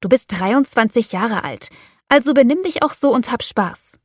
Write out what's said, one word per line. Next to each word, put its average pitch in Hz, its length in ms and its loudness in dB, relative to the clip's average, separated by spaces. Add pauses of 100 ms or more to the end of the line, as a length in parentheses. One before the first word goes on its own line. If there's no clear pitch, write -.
Du 190 80 -4
bist 254 220 2
dreiundzwanzig 226 800 0
Jahre 202 320 -4
alt, 127 260 -10 (400)
also 285 240 4
benimm 277 300 4
dich 349 200 -2
auch 294 100 -2
so 277 200 0
und 240 180 0
hab 240 100 -4
Spaß. - 640 -6